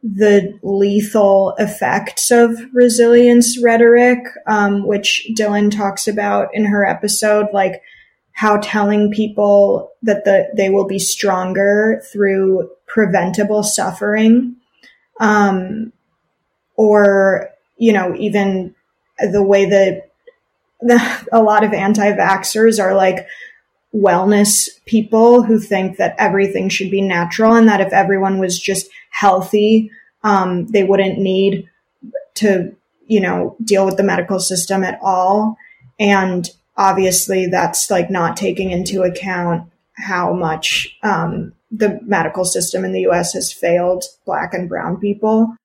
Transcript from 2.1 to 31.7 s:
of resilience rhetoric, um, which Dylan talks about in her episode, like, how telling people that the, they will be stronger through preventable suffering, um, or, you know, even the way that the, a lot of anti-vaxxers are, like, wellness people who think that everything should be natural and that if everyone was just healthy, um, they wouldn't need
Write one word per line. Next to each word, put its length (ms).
of 220
resilience 920
rhetoric, 560
um, 400
which 460
Dylan 440
talks 320
about 460
in 120
her 200
episode, 680
like, 300
how 240
telling 540
people 840
that 220
the, 320
they 120
will 160
be 140
stronger 1120
through 580
preventable 760
suffering, 960
um, 720
or, 720
you 160
know, 240
even 580
the 240
way 240
that 460
the, 500
a 100
lot 220
of 100
anti-vaxxers 1080
are, 100
like, 320
wellness 720
people 560
who 160
think 380
that 220
everything 500
should 240
be 100
natural 540
and 140
that 100
if 140
everyone 460
was 200
just 300
healthy, 800
um, 440
they 160
wouldn't 340
need 520